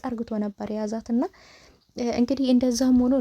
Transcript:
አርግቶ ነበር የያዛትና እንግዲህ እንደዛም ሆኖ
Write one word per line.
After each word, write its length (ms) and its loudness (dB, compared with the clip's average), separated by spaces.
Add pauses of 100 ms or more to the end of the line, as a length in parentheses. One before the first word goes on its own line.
አርግቶ 380 -6
ነበር 300 -6
የያዛትና 540 -2 (920)
እንግዲህ 340 0
እንደዛም 500 2
ሆኖ 240 4